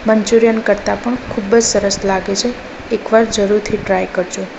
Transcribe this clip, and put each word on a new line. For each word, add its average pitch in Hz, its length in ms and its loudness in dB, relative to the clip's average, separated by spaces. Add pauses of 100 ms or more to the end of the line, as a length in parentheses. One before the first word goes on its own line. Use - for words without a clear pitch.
મંચુરિયન 220 580 4
કરતાં 202 380 0
પણ 247 260 -4
ખૂબ 202 260 -4
જ 233 120 6
સરસ 202 380 0
લાગે 190 340 -2
છે. 240 140 -2 (420)
એકવાર 226 380 2
જરૂરથી 208 480 0
ટ્રાય 185 320 -2
કરજો. 185 340 -4 (160)